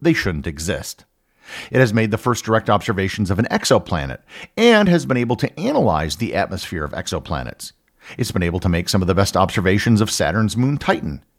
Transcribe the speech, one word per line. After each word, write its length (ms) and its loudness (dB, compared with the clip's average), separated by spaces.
they 120 4
shouldn't 340 -2
exist. 580 -6
It 80 4
has 120 6
made 200 2
the 60 -2
first 260 -2
direct 260 2
observations 580 0
of 120 0
an 100 0
exoplanet 680 0
and 320 6
has 160 4
been 120 0
able 200 0
to 220 -4
analyze 580 0
the 200 -4
atmosphere 480 -6
of 80 -8
exoplanets. 800 -8
It's 140 -4
been 140 0
able 160 0
to 80 0
make 200 0
some 140 2
of 60 0
the 60 2
best 220 2
observations 640 2
of 80 2
Saturn's 480 0
moon 220 0
Titan. 460 -4